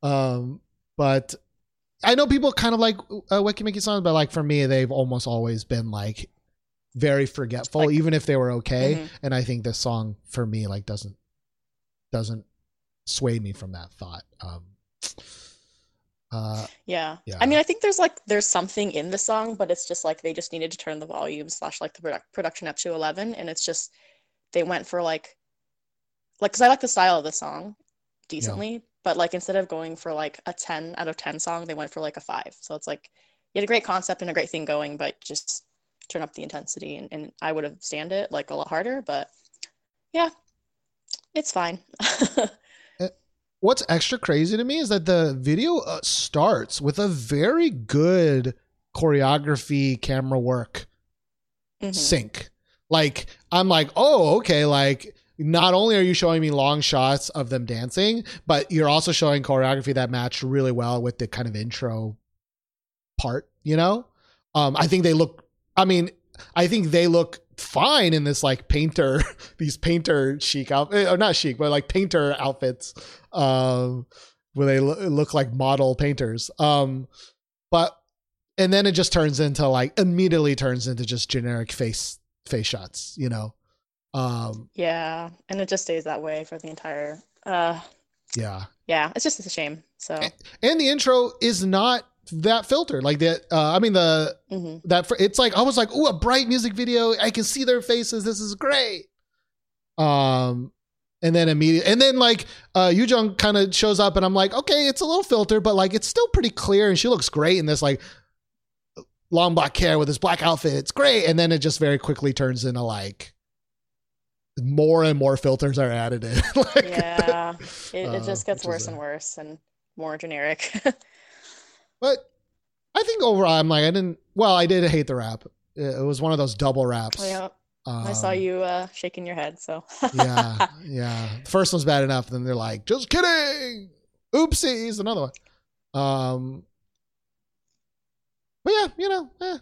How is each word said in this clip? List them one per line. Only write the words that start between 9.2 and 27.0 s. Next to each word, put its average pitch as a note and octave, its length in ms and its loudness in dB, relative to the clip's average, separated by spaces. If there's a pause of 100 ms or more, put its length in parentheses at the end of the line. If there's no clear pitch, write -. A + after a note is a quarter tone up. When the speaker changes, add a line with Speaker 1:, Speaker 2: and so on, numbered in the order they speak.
Speaker 1:
And C3+ 100 -4
I B2+ 100 -2
think A#2+ 200 -4
this A2+ 160 -6
song A2 360 -4 (140)
for A#2+ 160 -4
me, G#2+ 220 -4
like, G2+ 180 -8
doesn't, G2+ 300 -10 (960)
doesn't A2 340 -6 (640)
sway A#2 320 -2
me G2+ 140 -8
from F#2+ 180 -14
that E2+ 220 -16
thought. F2 300 -16 (160)
Um, F2 240 -14 (1700)
uh, A2 360 -8 (180)
Speaker 2:
Yeah. D#3+ 400 -6
Speaker 1:
yeah. G2 160 -10
Speaker 2:
I A#3+ 60 4
mean, D4 100 4
I D#4 60 4
think F4+ 180 -4
there's, G4+ 180 0
like, - 280 0
there's G#3 180 0
something G3 460 -2
in D3+ 180 -6
the F#3+ 80 -6
song, A3 380 -4
but F#3+ 160 -2
it's F3 160 -4
just, F3 180 -8
like, D#3+ 160 -4
they E3 120 -6
just E3+ 200 -10
needed E3 180 -6
to - 60 -14
turn D#3 220 -10
the D#3 80 -14
volume D#3 420 -8
slash, D#3 320 -10
like, D#3 120 -10
the - 80 -20
produc-, D#3+ 200 -8 (120)
production E3 340 -8
up D3+ 100 -10
to F3 160 -6
eleven, E3 400 -6
and E3+ 160 -12
it's D#3+ 160 -8
just, - 260 -8 (640)
they F3 100 0
went E3+ 220 -4
for, F3 160 -6
like, D#3+ 340 -6 (1040)
like, G3+ 140 -2
'cause - 80 0
I B3 60 8
like C4 140 6
the B3+ 60 -4
style F#3 300 4